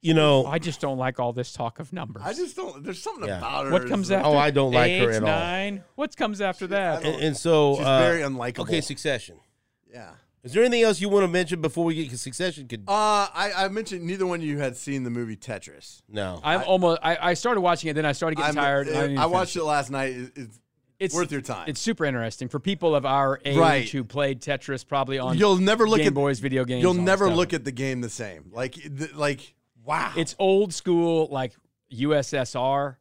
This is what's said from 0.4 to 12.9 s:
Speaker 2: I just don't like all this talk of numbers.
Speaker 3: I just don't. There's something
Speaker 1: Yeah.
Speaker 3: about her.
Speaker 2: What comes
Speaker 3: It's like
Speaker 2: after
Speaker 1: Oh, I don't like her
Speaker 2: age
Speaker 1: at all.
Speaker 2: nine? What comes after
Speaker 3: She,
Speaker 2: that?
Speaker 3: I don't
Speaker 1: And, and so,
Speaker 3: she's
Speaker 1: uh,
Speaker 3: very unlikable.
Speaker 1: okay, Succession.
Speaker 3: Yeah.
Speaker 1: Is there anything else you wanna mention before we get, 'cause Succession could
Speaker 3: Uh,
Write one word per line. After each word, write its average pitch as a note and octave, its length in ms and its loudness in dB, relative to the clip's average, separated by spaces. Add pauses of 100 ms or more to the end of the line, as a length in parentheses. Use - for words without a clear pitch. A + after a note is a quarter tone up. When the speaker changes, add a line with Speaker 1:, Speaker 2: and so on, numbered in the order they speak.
Speaker 2:
I D3 100 -2
just D#3+ 240 -6
don't C#3 160 -2
like C3 220 -2
all A#2+ 120 0
this B2 220 -8
talk A#2+ 260 -6
of D#3+ 140 -14
numbers. A2 320 -10
Speaker 3:
I G3 80 -6
just E4 220 -6
don't. C#4+ 280 -12
There's - 180 -10
something F4+ 260 -8
Speaker 1:
Yeah. - 100 -4
Speaker 3:
about C3+ 280 -4
her. C3+ 60 -2
Speaker 2:
What - 160 2
comes F#3+ 220 -2
Speaker 3:
It's - 20 2
like F#3+ 140 2
Speaker 2:
after D3+ 100 4
Speaker 1:
Oh, - 20 6
I D3 140 4
don't C3+ 200 2
like A#2+ 180 6 (100)
her A#2 120 4
Speaker 2:
age A2 60 0
Speaker 1:
at G#2+ 60 0
all. G#2+ 60 2
Speaker 2:
nine? F#3 540 -2 (120)
What - 200 -6
comes G#3+ 260 -4
after F#3+ 240 -4
Speaker 3:
She, F3 40 -8
Speaker 2:
that? F3+ 300 0
Speaker 3:
I D#3 40 -10
don't D#3 120 0
Speaker 1:
And, C3 80 -4
and D3+ 140 0
so, D3+ 380 4
Speaker 3:
she's C#3 100 -2
Speaker 1:
uh, C3+ 140 6
Speaker 3:
very B2+ 240 4
unlikable. B2 380 -4
Speaker 1:
okay, D#3+ 200 0
Succession. C3 540 -6 (580)
Speaker 3:
Yeah. G#2+ 180 -18 (320)
Speaker 1:
Is B2 100 -12
there G#3+ 100 6
anything A#3+ 180 4
else G#3+ 180 4
you G3 80 -2
wanna G3 200 4
mention E3+ 340 0
before E3 240 0
we E3 80 0
get, D#3 160 -4
'cause A#2+ 100 -10
Succession D3+ 480 -6
could A2+ 200 -10
Speaker 3:
Uh, G#3 440 2